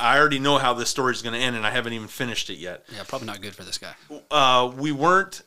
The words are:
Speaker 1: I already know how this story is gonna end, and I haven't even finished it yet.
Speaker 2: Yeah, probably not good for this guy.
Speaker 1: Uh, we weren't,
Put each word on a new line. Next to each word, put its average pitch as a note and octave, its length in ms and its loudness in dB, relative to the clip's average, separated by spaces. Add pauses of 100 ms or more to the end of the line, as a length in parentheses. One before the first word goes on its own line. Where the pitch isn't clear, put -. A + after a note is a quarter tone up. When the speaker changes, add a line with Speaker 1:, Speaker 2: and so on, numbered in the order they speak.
(160)
Speaker 1:
I C#3+ 40 6
already D3 200 4
know C#3+ 180 4
how B2+ 160 2
this A#2 160 -4
story B2+ 240 0
is A2+ 80 -8
gonna A#2 160 -6
end, B2 180 -2
and A2 100 -4
I G#2+ 40 0
haven't A#2+ 240 -4
even A2 160 -10
finished A#2+ 400 -6
it F#2 80 -12
yet. F2 260 -12 (100)
Speaker 2:
Yeah, G2+ 140 -12
probably B2+ 200 -10
not G2+ 140 -12
good G2 140 -14
for F#2+ 80 -18
this F#2 140 -10
guy. F2+ 160 -14 (360)
Speaker 1:
Uh, B2+ 460 4
we D3 160 -4
weren't, F3 540 2